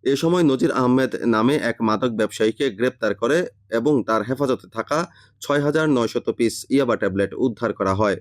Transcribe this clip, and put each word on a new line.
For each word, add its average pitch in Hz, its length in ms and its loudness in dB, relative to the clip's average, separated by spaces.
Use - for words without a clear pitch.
এ 135 120 2
সময় 165 360 2
নজির 131 280 2
আহমেদ 127 320 2
নামে 120 200 2
এক - 120 -6
মাদক 110 380 0
ব্যবসায়ীকে 110 460 0
গ্রেপ্তার 113 380 -2
করে 131 220 0
এবং 117 220 0
তার 110 200 0
হেফাজতে 131 480 -2
থাকা 147 240 -4
ছয় 143 240 0
হাজার 156 240 2
নয়শত 117 380 0
পিস 113 180 0
ইয়াবা 123 260 2
ট্যাবলেট 98 360 -2
উদ্ধার 113 280 -2
করা 95 200 -2
হয়। 101 280 0